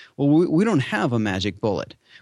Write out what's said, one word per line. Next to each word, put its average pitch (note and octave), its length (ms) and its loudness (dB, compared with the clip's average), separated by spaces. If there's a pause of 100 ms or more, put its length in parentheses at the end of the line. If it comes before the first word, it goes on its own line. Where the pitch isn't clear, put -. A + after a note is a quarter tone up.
(160)
Well, C#3+ 120 0
we, D#3+ 180 4
we D#3+ 180 2
don't G#3+ 140 2
have E3 340 -2
a A#2 60 0
magic G2 420 -4
bullet. G2 340 -4 (260)